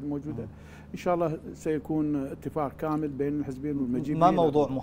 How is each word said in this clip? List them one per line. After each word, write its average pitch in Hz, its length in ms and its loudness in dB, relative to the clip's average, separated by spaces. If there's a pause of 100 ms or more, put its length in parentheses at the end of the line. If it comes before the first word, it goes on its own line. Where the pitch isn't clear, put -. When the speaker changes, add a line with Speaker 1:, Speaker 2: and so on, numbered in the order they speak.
Speaker 1:
الموجودة. 143 400 -4
Speaker 2:
مم. 110 60 -10 (440)
Speaker 1:
إن - 40 -8
شاء 180 180 2
الله 160 240 0 (140)
سيكون 156 600 0 (100)
اتفاق 143 520 -4
كامل 156 300 0
بين 143 320 0
الحزبين 139 380 -4
والمجيء 131 400 0
Speaker 2:
ما 165 100 8
Speaker 1:
بين 185 80 8
Speaker 2:
موضوع 151 280 6
Speaker 1:
الأطراف. 135 200 0